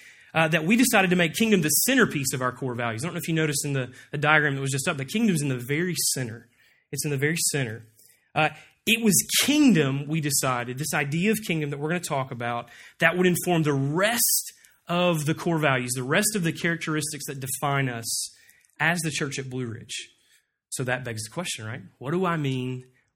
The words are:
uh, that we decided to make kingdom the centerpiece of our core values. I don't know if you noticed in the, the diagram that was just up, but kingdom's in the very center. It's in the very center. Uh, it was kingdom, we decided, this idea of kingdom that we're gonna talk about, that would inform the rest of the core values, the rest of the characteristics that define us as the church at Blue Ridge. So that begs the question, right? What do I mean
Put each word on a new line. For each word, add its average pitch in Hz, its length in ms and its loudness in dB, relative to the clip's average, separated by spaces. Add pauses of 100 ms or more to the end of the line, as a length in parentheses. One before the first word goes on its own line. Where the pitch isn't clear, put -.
(340)
uh, 160 140 2
that 160 160 0
we 220 120 4
decided 208 340 4
to 180 60 4
make 170 180 2
kingdom 214 280 4
the 151 60 2
centerpiece 165 640 2
of 127 100 -4
our 123 100 0
core 123 220 -6
values. 117 280 -4
I 160 40 -4
don't 180 80 -8
know 170 40 -6
if 170 100 -6
you 165 60 0
noticed 156 300 0
in 143 80 -4
the, 127 200 -4 (200)
the 147 60 -4
diagram 147 360 4
that 135 60 -4
was 135 100 -2
just 135 180 -2
up, 165 80 0
but 135 120 -6
kingdom's 214 340 2
in 147 60 0
the 131 100 0
very 151 360 -2 (180)
center. 120 360 -8 (440)
It's 139 120 -4
in 151 60 -2
the 143 60 0
very 151 200 0 (140)
center. 113 360 -4 (480)
Uh, 151 160 2 (360)
it 226 160 4
was 202 120 6 (280)
kingdom, 156 640 4
we 160 140 -2
decided, 127 580 -2
this 156 160 -4
idea 160 360 0
of 220 160 0
kingdom 151 240 -2
that 143 80 -6
we're 151 100 -4
gonna 175 120 -2
talk 135 300 -4
about, 120 380 -6 (320)
that 165 160 4
would 180 100 4
inform 175 360 2
the 147 100 2
rest 170 800 0 (340)
of 170 400 2
the 156 80 2
core 170 240 0
values, 131 360 2
the 127 80 -4
rest 170 320 2
of 190 100 -2
the 156 80 0
characteristics 156 760 -4
that 139 140 -8
define 135 480 0
us 117 420 -6 (500)
as 165 200 2
the 160 100 -2
church 143 280 -4
at 131 120 -8
Blue 127 160 -6
Ridge. 110 440 -12 (600)
So 135 140 -6
that 127 200 -2
begs 110 200 -8
the - 60 -12
question, 160 360 -8
right? 127 160 -10 (160)
What 131 140 -6
do 185 120 2
I 170 120 2
mean 127 480 -4 (320)